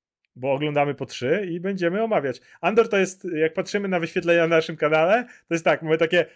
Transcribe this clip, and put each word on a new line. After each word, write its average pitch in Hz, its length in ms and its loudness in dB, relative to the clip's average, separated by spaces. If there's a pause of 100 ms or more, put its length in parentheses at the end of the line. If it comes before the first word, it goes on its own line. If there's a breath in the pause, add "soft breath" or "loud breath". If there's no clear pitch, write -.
(360)
bo 131 160 -4
oglądamy 143 420 0
po 135 120 -10
trzy 170 440 -2
i 170 100 -8
będziemy 190 420 -2
omawiać. 151 380 -2 (200 soft breath)
Andor 220 280 2
to 214 80 0
jest, 190 380 -2
jak 160 200 0
patrzymy 202 340 -4
na 185 120 0
wyświetlenia 170 400 0
na 165 160 4
naszym 160 200 0
kanale, 160 480 2 (240 loud breath)
to 170 60 -4
jest 160 100 -2
tak, 156 180 2
mamy 160 160 2
takie 165 380 2